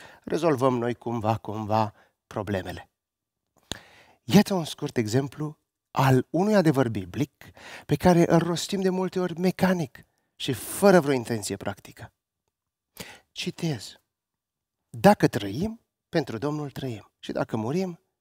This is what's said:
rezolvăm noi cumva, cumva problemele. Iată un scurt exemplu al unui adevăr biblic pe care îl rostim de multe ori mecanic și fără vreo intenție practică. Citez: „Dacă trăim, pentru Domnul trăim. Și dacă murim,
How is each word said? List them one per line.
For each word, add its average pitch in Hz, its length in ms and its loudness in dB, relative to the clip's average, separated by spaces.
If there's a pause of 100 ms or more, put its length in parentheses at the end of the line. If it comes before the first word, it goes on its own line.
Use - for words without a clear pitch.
(240)
rezolvăm 135 540 0
noi 120 160 -2
cumva, 110 440 -4
cumva 107 560 -2 (340)
problemele. 92 600 -8 (1300)
Iată 202 300 4
un 170 120 -2
scurt 135 320 -8
exemplu 135 600 -2 (340)
al 131 380 4
unui 202 260 0
adevăr 139 340 4
biblic 104 560 -6 (400)
pe 147 100 0
care 170 360 6
îl 165 80 6
rostim 175 420 -2
de 190 80 0
multe 185 300 -2
ori 175 200 -4
mecanic 180 680 -2 (300)
și - 180 -6
fără 185 460 4
vreo 143 140 2
intenție 113 420 -4
practică. - 580 -12 (1160)
Citez: - 640 -6 (920)
„Dacă 160 380 4
trăim, 131 540 -6 (280)
pentru 170 280 -4
Domnul 147 320 -6
trăim. 120 500 -10
Și - 120 -12
dacă - 260 -4
murim, 170 420 -6 (220)